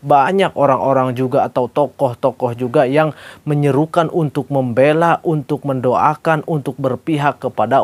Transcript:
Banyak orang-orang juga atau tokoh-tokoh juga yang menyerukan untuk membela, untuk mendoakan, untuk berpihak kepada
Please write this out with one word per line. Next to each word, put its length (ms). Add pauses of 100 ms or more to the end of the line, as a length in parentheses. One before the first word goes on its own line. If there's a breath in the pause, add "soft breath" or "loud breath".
Banyak 560
orang-orang 560
juga 320
atau 240
tokoh-tokoh 880
juga 240
yang 320 (320 loud breath)
menyerukan 640
untuk 400
membela, 720
untuk 400
mendoakan, 880
untuk 240
berpihak 640
kepada 440